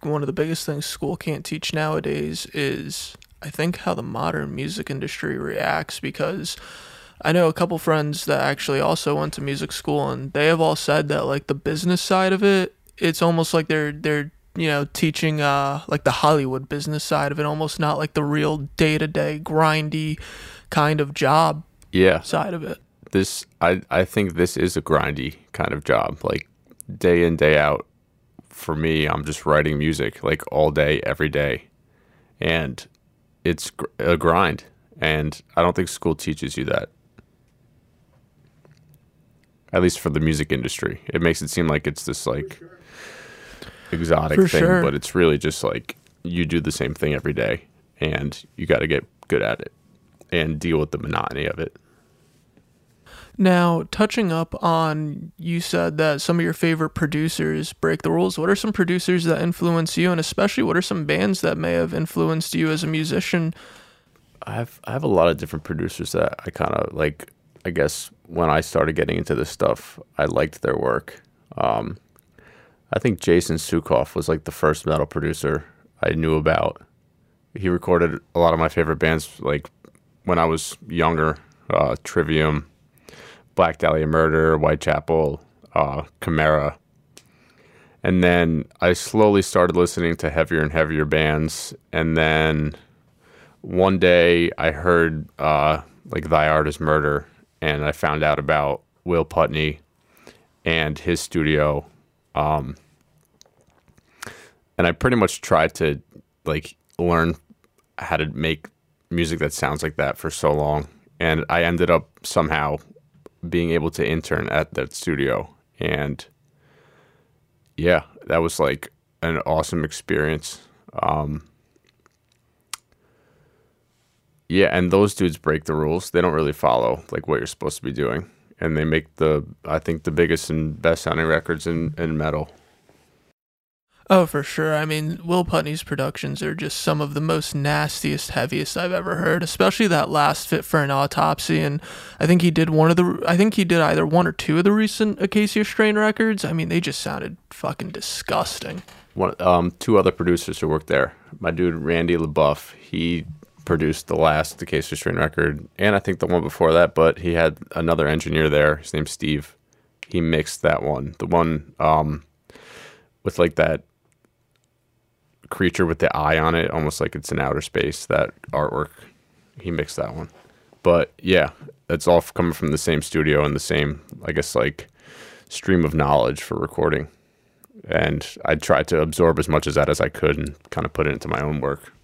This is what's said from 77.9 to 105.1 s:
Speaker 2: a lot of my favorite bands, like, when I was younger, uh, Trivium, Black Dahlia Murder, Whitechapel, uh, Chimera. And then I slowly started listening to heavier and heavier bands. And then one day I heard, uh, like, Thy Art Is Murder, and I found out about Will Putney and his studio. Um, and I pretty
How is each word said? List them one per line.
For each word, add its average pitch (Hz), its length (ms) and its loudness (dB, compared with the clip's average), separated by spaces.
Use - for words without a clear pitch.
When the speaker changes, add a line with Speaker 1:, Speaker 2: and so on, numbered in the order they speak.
Speaker 2:
a 85 60 0
lot 82 120 6
of 82 80 2
my 80 80 2
favorite 80 300 0
bands, 80 320 0
like, 73 300 -4
when 87 140 2
I 82 60 4
was 80 320 -2
younger, 80 480 0
uh, 69 240 2
Trivium, 78 640 0
Black 85 240 2
Dahlia 78 280 2
Murder, 80 500 4
Whitechapel, 76 840 0
uh, 73 280 0
Chimera. 78 540 2
And 92 220 2
then 85 400 4
I 90 140 4
slowly 104 480 4
started 87 340 2
listening 85 400 2
to 80 140 -4
heavier 78 320 0
and 76 100 -2
heavier 78 320 0
bands. 78 680 0
And 80 240 0
then 78 580 2
one 92 380 2
day 85 600 6
I 80 120 2
heard, 82 580 2
uh, 76 440 2
like, 78 240 -6
Thy 76 180 4
Art 78 180 4
Is 73 140 -6
Murder, 73 460 0
and 76 240 -2
I 73 80 0
found 78 320 -2
out 73 140 2
about 73 440 0
Will 85 200 0
Putney 78 560 0
and 78 340 0
his 85 220 -2
studio. 76 640 0
Um, 76 400 -2
and 87 80 4
I 85 60 4
pretty 123 240 0